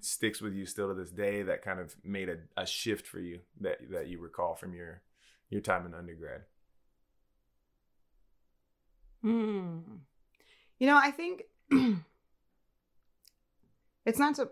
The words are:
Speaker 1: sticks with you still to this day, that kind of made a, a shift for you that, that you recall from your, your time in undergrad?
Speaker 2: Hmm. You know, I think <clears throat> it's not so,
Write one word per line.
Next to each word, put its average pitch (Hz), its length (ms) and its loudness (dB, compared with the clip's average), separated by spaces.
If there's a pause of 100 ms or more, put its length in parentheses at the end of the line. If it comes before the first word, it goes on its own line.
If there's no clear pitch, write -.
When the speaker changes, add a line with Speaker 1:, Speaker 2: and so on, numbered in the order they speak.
Speaker 1:
sticks - 380 -2
with 104 140 -4
you 98 140 -6
still 101 220 -4
to 95 40 -2
this 92 160 -8
day, 101 320 0
that 92 220 -2
kind 92 160 -4
of 85 240 -12
made 95 260 -4
a, 85 80 -4 (200)
a 92 100 -4
shift - 400 -2
for - 120 -12
you 87 200 -8 (200)
that, 92 300 -4
that 82 180 -6
you 87 120 -10
recall 85 340 -2
from 90 220 -10
your, 87 260 -14 (480)
your 101 120 -2
time 90 260 2
in 85 80 -12
undergrad? 82 460 -12 (2750)
Speaker 2:
Hmm. 208 560 0 (960)
You 254 100 2
know, 285 100 10
I 285 120 8
think 339 320 -6 (160)
<clears throat> - 140 -16 (2250)
it's 226 140 4
not 285 160 6
so, 269 160 -2